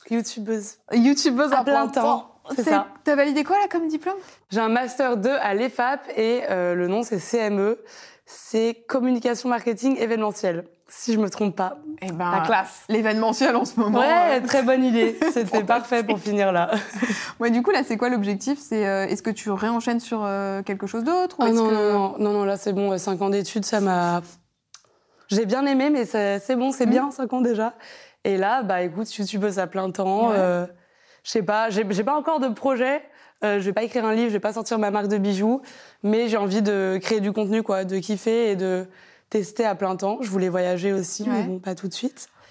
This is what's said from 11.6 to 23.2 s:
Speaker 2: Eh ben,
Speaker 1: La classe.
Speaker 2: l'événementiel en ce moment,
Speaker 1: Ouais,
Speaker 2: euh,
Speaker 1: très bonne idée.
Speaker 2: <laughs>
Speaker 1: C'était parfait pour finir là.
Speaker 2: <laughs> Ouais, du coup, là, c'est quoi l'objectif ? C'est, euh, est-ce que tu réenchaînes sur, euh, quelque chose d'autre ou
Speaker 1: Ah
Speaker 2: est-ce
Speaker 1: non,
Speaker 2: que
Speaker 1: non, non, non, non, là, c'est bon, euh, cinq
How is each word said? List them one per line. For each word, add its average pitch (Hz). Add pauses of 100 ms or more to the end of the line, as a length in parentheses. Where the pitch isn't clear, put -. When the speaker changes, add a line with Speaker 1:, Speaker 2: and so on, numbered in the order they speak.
Speaker 2:
Eh 190
ben, 170
Speaker 1:
La -
classe. 190
Speaker 2:
l'événementiel 220
en 240
ce -
moment, 220
Speaker 1:
Ouais, 311
Speaker 2:
euh, 254
Speaker 1:
très 269
bonne 262
idée. 226
Speaker 2:
<laughs> 320
Speaker 1:
C'était 220
parfait 233
pour 214
finir 202
là. 170
Speaker 2:
<laughs> 208 (580)
Ouais, 233
du 233
coup, 311
là, 294
c'est 226
quoi 240
l'objectif ? 214
C'est, 214
euh, 196
est-ce -
que 226
tu 214
réenchaînes 233
sur, 226
euh, 196
quelque 196
chose 226
d'autre 359
ou 285
Speaker 1:
Ah 233
Speaker 2:
est-ce 226
Speaker 1:
non, 226
Speaker 2:
que 220
Speaker 1:
non, 208
non, 196
non, 208
non, 202
là, 196
c'est 202
bon, 196
euh, 190
cinq 185